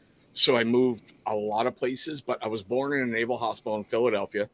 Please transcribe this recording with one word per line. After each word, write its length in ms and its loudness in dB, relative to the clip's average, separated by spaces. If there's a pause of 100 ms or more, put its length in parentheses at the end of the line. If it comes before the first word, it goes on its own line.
(340)
So 240 4
I 60 4
moved 500 2 (140)
a 80 0
lot 320 0
of 80 -2
places, 460 -4
but 220 -4
I 40 -4
was 160 -4
born 300 0
in 100 0
a 80 -2
naval 260 -2
hospital 400 -4
in 60 -6
Philadelphia. 720 0